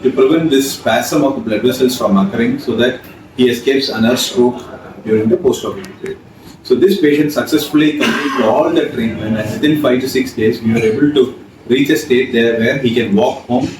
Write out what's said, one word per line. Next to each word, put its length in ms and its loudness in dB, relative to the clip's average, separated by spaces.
to 80 4
prevent 380 2
this 240 2
spasm 500 0
of 120 0
the 60 -6
blood 200 -2
vessels 360 2
from 200 2
occurring 420 0
so 160 -4
that 240 0
he 120 4
escapes 380 0
another 300 0
stroke 440 0
during 240 2
the 80 2
post-operative 640 -4
period. 180 -12
So 120 2
this 240 2
patient 320 2
successfully 680 0
completed 440 -2
all 280 2
the 200 0
treatment, 480 -4
and 120 -4
within 320 0
five 200 2
to 80 -4
six 240 -4
days, 280 0
we 120 0
were 60 0
able 340 0
to 260 0
reach 220 2
a 60 4
state 380 0
there 260 2
where 200 0
he 140 0
can 220 0
walk 300 0
home 240 0